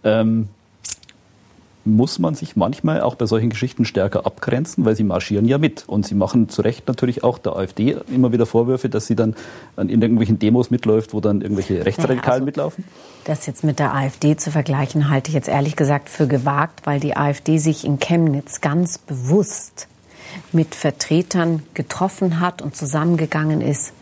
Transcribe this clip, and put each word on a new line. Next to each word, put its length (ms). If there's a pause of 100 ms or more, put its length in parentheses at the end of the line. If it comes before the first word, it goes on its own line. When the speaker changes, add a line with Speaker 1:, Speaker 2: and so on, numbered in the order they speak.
Speaker 1:
Ähm, 440 (1400)
muss 360
man 160
sich 180
manchmal 460
auch 160
bei 100
solchen 240
Geschichten 340
stärker 400
abgrenzen, 600
weil 100
sie 80
marschieren 440
ja 120
mit. 300
Und 180
sie 80
machen 340
zu 140
Recht 240
natürlich 380
auch 140
der 180
A 80
F 80
D 240 (100)
immer 240
wieder 160
Vorwürfe, 420
dass 200
sie 80
dann 180 (400)
an, 140
in 120
irgendwelchen 380
Demos 320
mitläuft, 420
wo 80
dann 200
irgendwelche 440
Rechtsradikalen 360
Speaker 2:
Naja, 140
also, 100
Speaker 1:
mitlaufen? 400 (400)
Speaker 2:
das 220
jetzt 180
mit 160
der 140
A 100
F 140
D 180
zu 160
vergleichen, 560
halte 220
ich 40
jetzt 140
ehrlich 260
gesagt 340
für 200
gewagt, 560
weil 160
die 160
A 140
F 100
D 180
sich 260
in 140
Chemnitz 640
ganz 380
bewusst 920 (640)
mit 240
Vertretern 880 (100)
getroffen 640
hat 240
und 140
zusammengegangen 840
ist 420